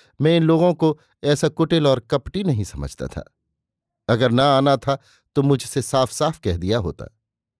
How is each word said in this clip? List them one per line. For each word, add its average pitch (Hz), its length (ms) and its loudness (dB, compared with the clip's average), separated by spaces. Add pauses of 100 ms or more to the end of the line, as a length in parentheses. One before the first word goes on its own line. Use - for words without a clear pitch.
(200)
मैं 160 160 2
इन 165 60 2
लोगों 165 320 4
को 156 260 0 (240)
ऐसा 147 240 0
कुटिल 160 380 0
और 131 140 2
कपटी - 440 -6
नहीं 117 200 -2
समझता 69 420 -10
था। - 280 -14 (720)
अगर 117 220 2
ना 135 280 4
आना 139 180 4
था 139 220 -2 (360)
तो 143 80 2
मुझसे 139 400 0
साफ-साफ 143 560 -2
कह 90 180 -4
दिया 92 220 -2
होता। - 400 -10 (420)